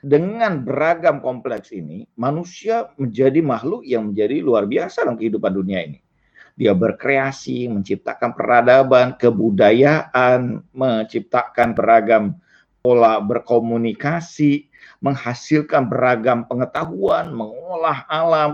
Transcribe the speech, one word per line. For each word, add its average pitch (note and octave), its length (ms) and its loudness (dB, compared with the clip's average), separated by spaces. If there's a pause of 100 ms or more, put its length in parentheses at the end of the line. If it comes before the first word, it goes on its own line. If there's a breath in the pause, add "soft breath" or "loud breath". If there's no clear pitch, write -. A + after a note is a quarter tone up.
Dengan F3+ 560 0
beragam D3+ 640 -2
kompleks B2 480 -8
ini, F2 320 -14 (160)
manusia F3 800 -6
menjadi C3 400 0
makhluk C#3+ 480 -4
yang A2+ 240 -2
menjadi G#2+ 320 -2
luar A2 240 2
biasa D#3+ 400 -4
dalam A#2+ 80 -4
kehidupan G#2+ 400 -4
dunia F#2 320 -4
ini. C#2+ 160 -18 (480 soft breath)
Dia G2+ 240 0
berkreasi, C3 960 -2
menciptakan G#2 640 -6
peradaban, B2 800 4
kebudayaan, A#2+ 1500 2
menciptakan A#2+ 1040 -2
beragam A2 640 4 (480 soft breath)
pola A#2 400 4
berkomunikasi, A#2+ 1400 -2 (320 soft breath)
menghasilkan C#3 880 -2
beragam A#2+ 560 0
pengetahuan, E3 880 -4
mengolah C#3 800 -6
alam, D#3 440 0